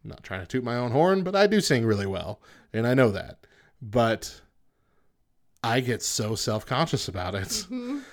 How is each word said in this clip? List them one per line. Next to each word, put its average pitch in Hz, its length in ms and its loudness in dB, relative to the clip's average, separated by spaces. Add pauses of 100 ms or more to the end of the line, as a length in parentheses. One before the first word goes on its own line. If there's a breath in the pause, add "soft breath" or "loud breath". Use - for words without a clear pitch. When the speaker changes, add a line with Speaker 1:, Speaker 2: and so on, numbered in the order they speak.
Speaker 1:
not - 180 -16
trying 95 180 -8
to 90 60 -10
toot 127 160 -2
my 120 140 -2
own 123 140 -2
horn, 180 320 4
but 185 120 -4
I 202 120 6
do 208 160 4
sing 120 240 4
really 101 200 2
well, 95 320 -6 (360 soft breath)
and 113 120 0
I 123 60 4
know 127 200 6
that. - 340 -10 (340 soft breath)
But 113 640 -2 (1200)
I 113 160 2
get 120 220 -2
so 110 320 -2
self-conscious 123 720 -2
about 92 260 -6
it 95 140 -4
Speaker 2:
Mm-hmm. 254 520 -6 (120)